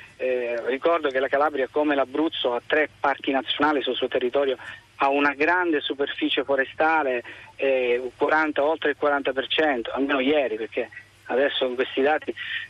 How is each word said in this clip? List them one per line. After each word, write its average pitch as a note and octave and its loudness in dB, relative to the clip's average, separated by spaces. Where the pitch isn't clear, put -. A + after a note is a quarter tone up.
eh, B2 -2
ricordo D3 0
che C3 0
la C3+ 0
Calabria, C#3+ 0
come D3+ 0
l'Abruzzo, C3+ 0
ha A#2+ -2
tre D3+ 2
parchi C#3+ 0
nazionali C#3+ 0
sul B2 -2
suo B2+ -2
territorio, B2+ 0
ha C#3 4
una C#3+ 2
grande E3 2
superficie C#3+ -2
forestale, C#3 0
eh, B2+ 0
quaranta, D3+ 2
oltre D#3 0
il C3+ 0
quaranta C#3+ 0
per C3 -2
cento, C#3+ 0
almeno C#3 -2
ieri, C3 2
perché A2+ -6
adesso C3+ 0
con B2 -4
questi C3 -2
dati C#3+ 0